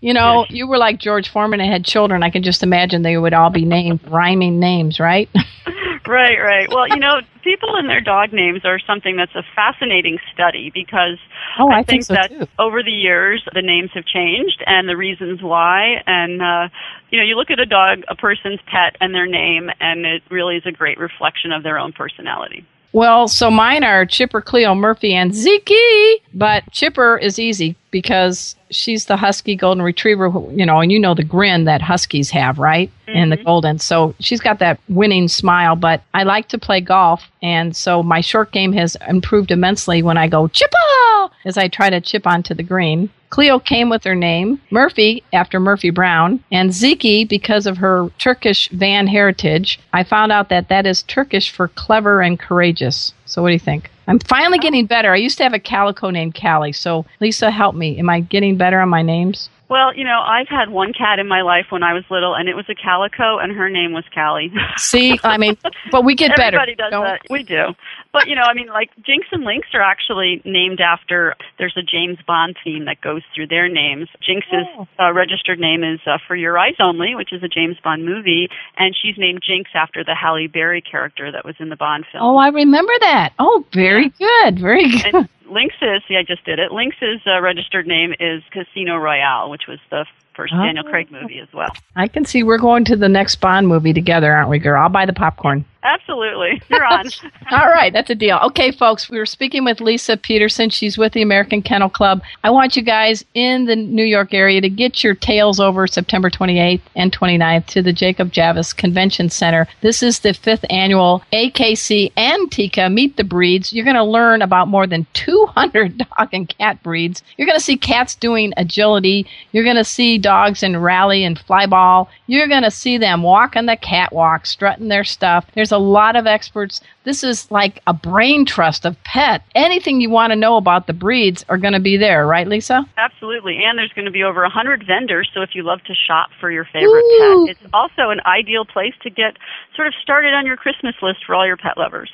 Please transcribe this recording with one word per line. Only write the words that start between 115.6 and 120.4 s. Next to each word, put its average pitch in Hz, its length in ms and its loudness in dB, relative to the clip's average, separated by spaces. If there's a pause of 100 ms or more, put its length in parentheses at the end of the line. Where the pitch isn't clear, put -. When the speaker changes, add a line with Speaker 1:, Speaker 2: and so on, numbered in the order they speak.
Speaker 1:
<laughs> - 200 -8
dog - 140 0
and 185 160 -6 (100)
cat 208 260 -2
breeds. 170 400 -4 (140)
You're 285 100 -2
gonna 311 120 2
see 277 180 0
cats 247 380 -2
doing 220 420 -2
agility. 196 680 2 (260)
You're 226 140 2
gonna 240 180 2
see 233 340 2
dogs 202 460 2